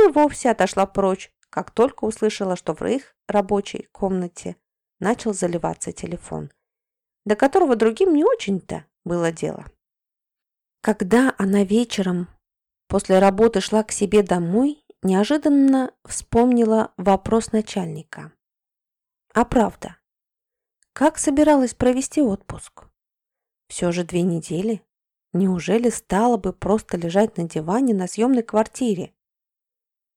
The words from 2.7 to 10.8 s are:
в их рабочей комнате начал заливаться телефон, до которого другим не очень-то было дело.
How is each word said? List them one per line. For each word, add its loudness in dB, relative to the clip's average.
в -8
их -4
рабочей -2
комнате -6
начал -4
заливаться -6
телефон, -12
до 0
которого 2
другим 2
не 2
очень-то -2
было -2
дело. -8